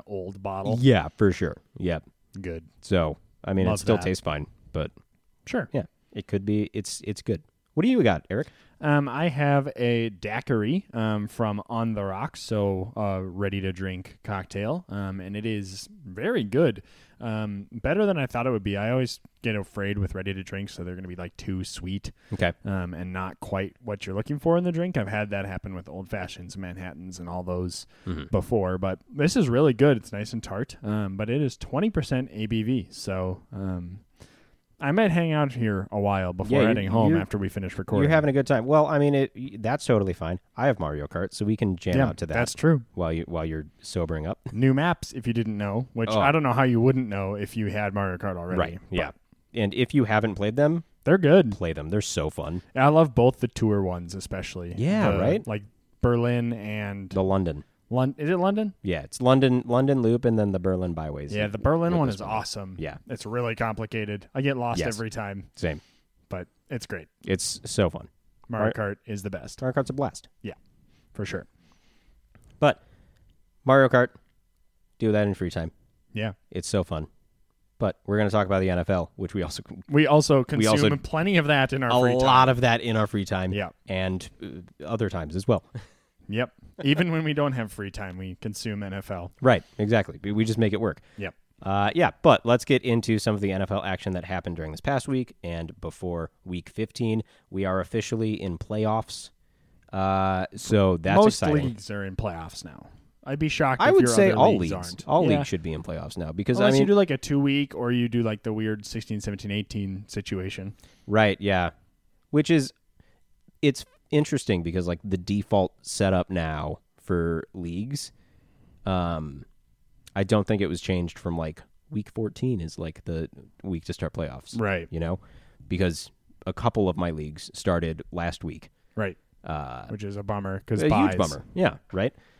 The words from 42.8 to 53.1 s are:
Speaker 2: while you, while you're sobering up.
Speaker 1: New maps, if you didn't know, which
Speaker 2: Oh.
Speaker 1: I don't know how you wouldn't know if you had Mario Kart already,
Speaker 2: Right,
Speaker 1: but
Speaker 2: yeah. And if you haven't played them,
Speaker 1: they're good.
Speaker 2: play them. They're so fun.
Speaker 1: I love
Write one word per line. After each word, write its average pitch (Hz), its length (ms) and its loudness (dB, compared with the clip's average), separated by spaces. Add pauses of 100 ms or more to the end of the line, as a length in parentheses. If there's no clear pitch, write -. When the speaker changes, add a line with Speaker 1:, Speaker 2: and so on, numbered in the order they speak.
Speaker 2:
while 82 180 -2
you, 82 140 -2
while 82 180 -4
you're 78 220 -6 (140)
sobering 80 440 -4
up. 90 140 -6 (140)
Speaker 1:
New 131 200 4
maps, 160 400 0
if 120 140 -8
you 117 60 -2
didn't 110 260 -2
know, 104 360 -4
which 113 180 -2
Speaker 2:
Oh. 107 80 2
Speaker 1:
I 139 100 4
don't 156 140 2
know 123 80 2
how 131 100 4
you 120 180 4
wouldn't 131 280 4
know 98 260 -4
if 101 220 -6
you 107 100 -2
had 101 260 -2
Mario 95 260 -2
Kart 95 180 -4
already, 90 240 -4
Speaker 2:
Right, 82 180 -2 (100)
Speaker 1:
but 92 80 -4
Speaker 2:
yeah. 78 140 -2 (420)
And 104 220 0
if 123 200 0
you 135 100 6
haven't 107 320 2
played 104 180 0
them, 151 300 2 (180)
Speaker 1:
they're 175 160 6
good. 160 320 8
Speaker 2:
play 87 220 -2
them. 76 160 -6
They're 101 120 0
so 78 300 -2
fun. 80 320 -6 (140)
Speaker 1:
I 131 100 6
love 151 300 6